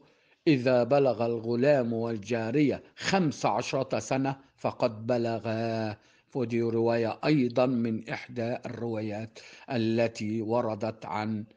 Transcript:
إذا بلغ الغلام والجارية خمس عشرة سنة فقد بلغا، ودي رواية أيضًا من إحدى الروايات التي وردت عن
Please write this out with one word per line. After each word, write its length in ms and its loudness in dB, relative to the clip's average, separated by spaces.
إذا 380 4
بلغ 420 4
الغلام 640 2
والجارية 880 0
خمس 500 0
عشرة 520 0
سنة 380 -2
فقد 500 -2
بلغا، 880 -2
ودي 280 -2
رواية 600 0
أيضًا 420 4
من 420 -2
إحدى 480 -6
الروايات 720 -6
التي 720 0
وردت 640 -2
عن 380 -4